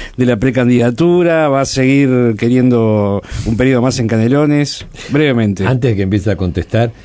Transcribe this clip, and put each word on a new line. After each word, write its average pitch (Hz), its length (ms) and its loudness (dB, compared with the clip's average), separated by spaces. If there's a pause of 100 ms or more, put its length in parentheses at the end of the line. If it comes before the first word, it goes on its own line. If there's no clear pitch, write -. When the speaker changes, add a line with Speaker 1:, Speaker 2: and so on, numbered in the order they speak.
(180)
Speaker 1:
de 127 80 0
la 120 120 0
precandidatura? 135 1120 2
¿Va 135 120 0
a 131 40 -2
seguir 131 720 2
queriendo 113 840 2 (240)
un 110 120 -2
periodo 127 240 2
más 131 180 0
en 113 80 -2
Canelones? 139 800 0 (240)
Brevemente. 117 560 0
Speaker 2:
Antes 123 260 0
de 104 40 -2
que 98 80 -2
empiece 95 260 -2
a 95 60 0
contestar, 95 560 -2 (140)